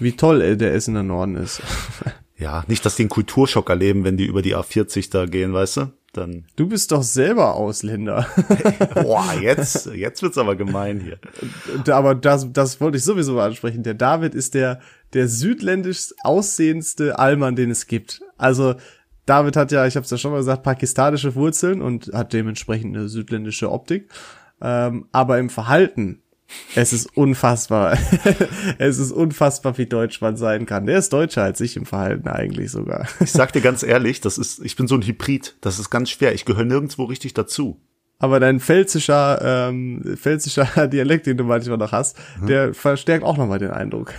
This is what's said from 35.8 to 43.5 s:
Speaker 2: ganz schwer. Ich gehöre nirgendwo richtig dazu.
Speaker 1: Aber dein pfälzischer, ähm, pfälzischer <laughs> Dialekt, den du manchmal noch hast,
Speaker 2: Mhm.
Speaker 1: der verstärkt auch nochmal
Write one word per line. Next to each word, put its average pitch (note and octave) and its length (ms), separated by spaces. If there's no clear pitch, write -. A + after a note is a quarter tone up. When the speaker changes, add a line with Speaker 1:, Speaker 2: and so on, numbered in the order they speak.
Speaker 2:
ganz A#2+ 200
schwer. A#2+ 240
Ich G2 100
gehöre A2+ 220
nirgendwo C#3 380
richtig B2+ 300
dazu. A2 460
Speaker 1:
Aber C3+ 180
dein C3 220
pfälzischer, D3 800
ähm, B2+ 320
pfälzischer D3+ 680
<laughs> - 20
Dialekt, C#3+ 380
den C3 100
du B2+ 80
manchmal A#2 340
noch G#2+ 120
hast, B2 260
Speaker 2:
Mhm. G2 60
Speaker 1:
der C3+ 260
verstärkt C#3+ 520
auch D#3+ 120
nochmal G#2 220